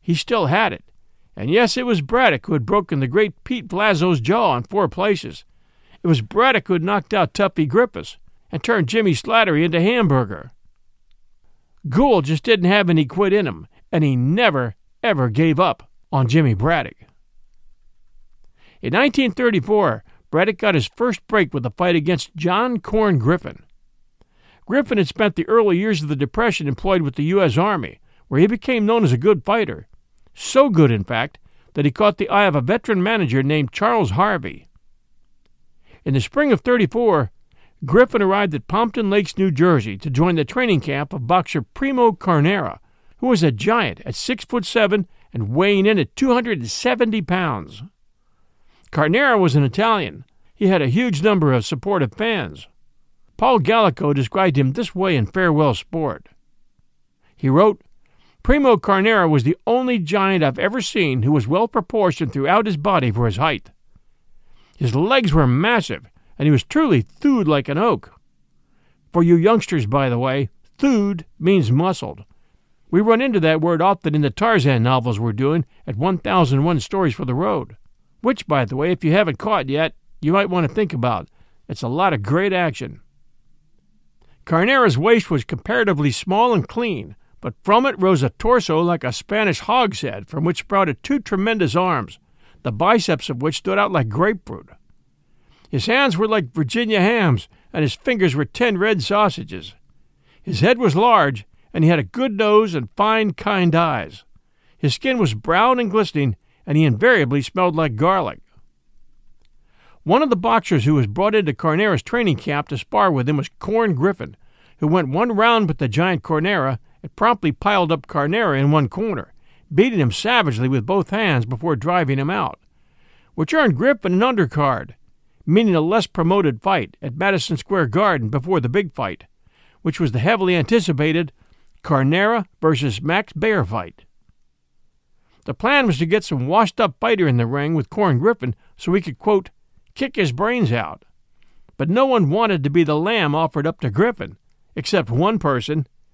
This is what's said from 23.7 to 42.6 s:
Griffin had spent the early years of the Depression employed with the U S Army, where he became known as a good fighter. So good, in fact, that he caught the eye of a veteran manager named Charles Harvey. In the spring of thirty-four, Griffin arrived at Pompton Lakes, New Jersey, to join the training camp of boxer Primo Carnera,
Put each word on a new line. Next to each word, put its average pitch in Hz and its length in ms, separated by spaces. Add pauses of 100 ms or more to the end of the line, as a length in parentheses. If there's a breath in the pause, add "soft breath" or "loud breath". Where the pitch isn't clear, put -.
Griffin 254 320
had 180 100
spent - 280
the - 120
early 208 300
years 196 240
of 147 60
the 147 80
Depression 160 520
employed 175 340
with 139 120
the 147 100
U 190 180
S 127 140
Army, 165 440 (260)
where 135 140
he 185 60
became 226 380
known 226 180
as 139 100
a 123 60
good 170 260
fighter. 190 420 (480)
So 269 340
good, 160 220
in 104 140
fact, 120 340 (340)
that 147 120
he 147 60
caught 208 280
the 196 100
eye 202 160
of 185 100
a 147 60
veteran 190 420
manager 175 400
named 143 300
Charles 208 380
Harvey. 160 580 (1400 soft breath)
In 139 100
the 135 60
spring 285 320
of 175 80
thirty-four, 220 720 (520)
Griffin 214 380
arrived 196 320
at 131 140
Pompton 214 400
Lakes, 202 300
New 190 120
Jersey, 135 480
to 143 120
join 165 240
the 156 100
training 226 360
camp 143 320
of 127 140
boxer 170 360
Primo 254 500
Carnera, 165 640 (380)